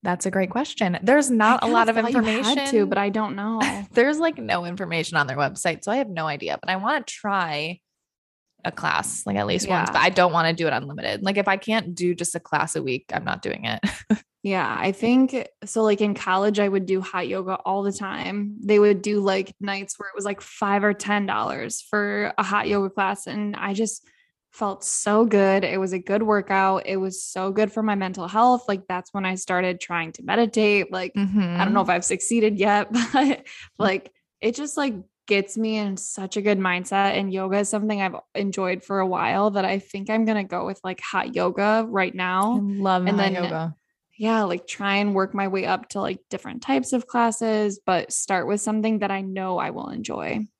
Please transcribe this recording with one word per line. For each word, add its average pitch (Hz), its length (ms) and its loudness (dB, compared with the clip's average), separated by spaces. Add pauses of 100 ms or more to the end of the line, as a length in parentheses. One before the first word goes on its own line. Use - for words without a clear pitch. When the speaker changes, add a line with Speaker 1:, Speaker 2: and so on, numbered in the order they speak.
Speaker 1:
That's 180 240 -2
a 190 40 0
great 190 200 0
question. 220 520 -2
There's 269 280 4
not 226 340 4
Speaker 2:
I - 40 0
Speaker 1:
a 233 40 2
lot 226 160 4
of 226 80 2
Speaker 2:
kinda 226 160 2
thought - 0 -
you 254 100 4 (200)
had 226 120 2 (120)
to, 277 120 2
Speaker 1:
information. 202 100 4
Speaker 2:
but 196 100 0
I 202 100 0
don't 202 260 -2
know. 214 260 -4
Speaker 1:
<laughs> 202 320 -4
There's, 277 260 4
like, 330 200 0
no 180 260 -2
information 170 520 -4
on 143 100 2
their 131 100 -6
website, 143 460 -2
so - 80 -4
I 233 60 2
have 262 120 -2
no 165 180 -4
idea, 117 340 -4
but - 100 -6
I 185 60 0
wanna 233 280 -2
try 170 760 -4 (840)
a - 80 -2
class, - 540 -2
like, 196 100 -2
at 202 100 0
least 196 220 0
once, 175 200 2
Speaker 2:
Yeah. - 40 -4
Speaker 1:
but - 100 4
I 170 80 6
don't 180 220 4
wanna 165 200 2
do 165 140 0
it 151 60 2
unlimited. 135 500 -4
Like, 196 140 0
if 202 120 0
I 196 80 2
can't 202 380 -4
do 175 200 0
just 170 200 -4
a 170 60 -6
class - 360 -2
a 151 60 -4
week, 135 300 -4
I'm - 120 -2
not - 180 -4
doing - 220 -6
it. 110 200 -4
<laughs> - 400 -4 (200)
Speaker 2:
Yeah, 185 340 -2
I 196 140 0
think, 254 440 4 (280)
so, 220 180 0
like, 214 180 4
in 208 140 2
college, 196 460 0
I 202 80 4
would 190 180 0
do 190 140 0
hot 185 260 -6
yoga 185 300 -4
all 196 260 -2
the 202 100 0
time. 202 680 -6
They 208 180 4
would 208 240 6
do, 208 160 2
like, 190 420 2
nights 196 380 -6
where 202 100 -12
it 190 60 -16
was, 196 100 -8
like, 202 160 -4
five 202 440 0
or 208 100 4
ten 202 320 -2
dollars - 560 -4
for 208 560 -2
a 202 60 0
hot 208 240 0
yoga 202 200 0
class, 196 380 -2
and 208 300 -4
I 196 180 -4
just 214 340 -4 (440)
felt - 320 -6
so 214 420 2
good. 196 380 4
It 180 160 0
was 185 120 -2
a 190 60 -2
good 196 240 0
workout. 190 640 2
It 190 120 -2
was 190 240 -4
so 190 280 -6
good 208 220 2
for 220 100 -2
my 214 140 2
mental 185 320 -4
health. 240 400 4
Like, 196 200 -2
that's 185 240 -6
when 196 140 -2
I 185 80 0
started 180 460 0
trying 165 320 -4
to - 100 -18
meditate. 208 680 2
Like, 185 240 -4
I 190 480 2
don't 208 100 2
know 202 60 6
Speaker 1:
Mm-hmm. 185 100 2
Speaker 2:
if 175 60 6
I've 175 80 -2
succeeded 214 560 2
yet, 208 320 4
<laughs> 233 200 0
but, 269 320 2 (320)
like, 190 360 0 (280)
it 226 140 0
just, 285 220 -6
like, 277 180 0 (320)
gets 196 320 0
me 220 200 0
in 202 180 -2
such - 400 -8
a 208 60 -2
good 202 180 4
mindset. 190 580 0
And 190 140 -2
yoga 190 260 0
is 202 100 0
something 214 320 -2
I've 185 160 -2 (200)
enjoyed 190 480 -2
for 196 160 -2
a 185 60 2
while 190 440 2
that 196 140 0
I 196 160 0
think 196 280 -10
I'm 220 160 2
gonna 214 200 0
go 180 200 -4
with, 196 200 -6
like, 185 160 -8
hot - 340 -4
yoga 202 540 2
right 190 260 0
Speaker 1:
I - 20 -10
Speaker 2:
now. 185 460 0
Speaker 1:
love 196 460 2
Speaker 2:
And 202 100 2
Speaker 1:
hot 196 140 2
Speaker 2:
then, - 20 -2
Speaker 1:
yoga. 165 400 -2 (460)
Speaker 2:
yeah, 220 220 2
like, 180 240 -2
try 196 300 -2
and 202 180 2
work 190 180 2
my 196 140 -2
way 190 180 -2
up - 260 -2
to, 202 100 -6
like, 190 180 -4 (100)
different - 320 -10
types 269 320 0
of 240 140 0
classes, 220 800 0
but 180 260 0
start 180 360 -2
with 208 120 0
something 220 380 0
that 196 140 -2
I 196 80 -4
know 190 380 -4
I - 120 -2
will - 200 -10
enjoy. - 540 -6 (160)